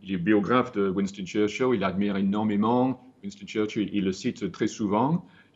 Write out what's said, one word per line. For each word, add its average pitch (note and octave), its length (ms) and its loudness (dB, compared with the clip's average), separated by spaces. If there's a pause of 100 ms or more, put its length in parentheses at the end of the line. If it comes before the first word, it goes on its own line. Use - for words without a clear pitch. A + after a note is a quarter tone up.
il F#2+ 100 -6
est F#2 40 -2
biographe G#2+ 560 2
de G2 160 0
Winston F#2+ 360 -2
Churchill, G#2 480 0
il G2 100 2
admire G2 340 0
énormément G#2+ 960 0 (100)
Winston G2+ 240 -14
Churchill, G#2+ 460 -2
il G2+ 120 0
le F#2+ 60 2
cite G2+ 400 -6
très A#2 160 -2
souvent. A#2 580 0 (300)